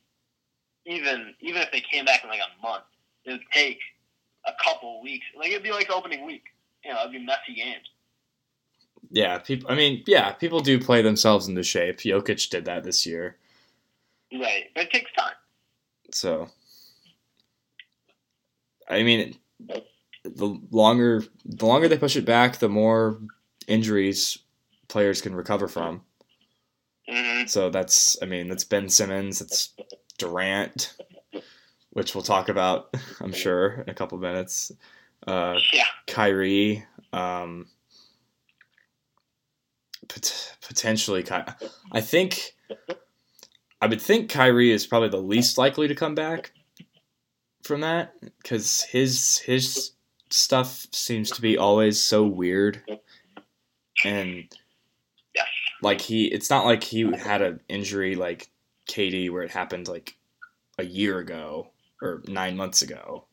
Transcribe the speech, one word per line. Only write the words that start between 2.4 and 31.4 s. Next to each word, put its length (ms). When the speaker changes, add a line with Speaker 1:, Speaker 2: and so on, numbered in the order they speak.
Speaker 1:
a 220
month, 220
it 80
would 200
take 280
a 80
couple 380
weeks. 240
Like, 140
it'd 120
be, 100
like, 180
opening 340
week. 200
You 80
know, 80
it'd 120
be 60
messy 360
games. 340
Speaker 2:
Yeah, 280
peop-, 300
I 80
mean, 300
yeah, 260
people 280
do 200
play 220
themselves 440
into 160
shape. 360
Jokic 520
did 140
that 180
this 240
year. 300
Speaker 1:
Right, 420
but 100
it 60
takes 220
time. 220
Speaker 2:
So, 360
I 140
mean, 360
the 360
longer, 540
the 220
longer 220
they 100
push 180
it 80
back, 340
the 100
more 520
injuries 720
players 320
can 140
recover 340
from. 340
Speaker 1:
Mm-hmm. 400
Speaker 2:
So 220
that's, 520
I 40
mean, 220
that's 160
Ben 240
Simmons, 520
it's 340
Durant, 800